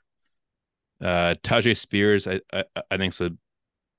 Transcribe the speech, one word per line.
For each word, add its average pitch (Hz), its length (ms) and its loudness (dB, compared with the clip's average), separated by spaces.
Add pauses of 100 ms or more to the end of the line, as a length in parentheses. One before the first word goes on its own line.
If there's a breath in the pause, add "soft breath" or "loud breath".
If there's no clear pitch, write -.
(1000)
uh, 87 420 2
Tajay 117 340 2
Spears, 101 500 0
I, 92 140 -4 (100)
I, 98 120 -4 (260)
I 98 80 -2
think's 92 240 -4
a 85 100 -2 (680)